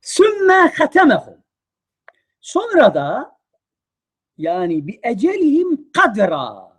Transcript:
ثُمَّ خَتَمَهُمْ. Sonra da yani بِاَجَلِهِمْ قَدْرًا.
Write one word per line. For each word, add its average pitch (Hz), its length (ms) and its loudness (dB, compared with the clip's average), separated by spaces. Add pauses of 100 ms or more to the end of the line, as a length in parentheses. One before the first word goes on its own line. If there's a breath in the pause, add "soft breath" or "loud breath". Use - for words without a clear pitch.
ثُمَّ 381 640 2
خَتَمَهُمْ. 302 680 0 (1040)
Sonra 359 520 2
da 156 440 -8 (1000)
yani 170 360 -4
بِاَجَلِهِمْ 294 1160 -2
قَدْرًا. 151 880 -2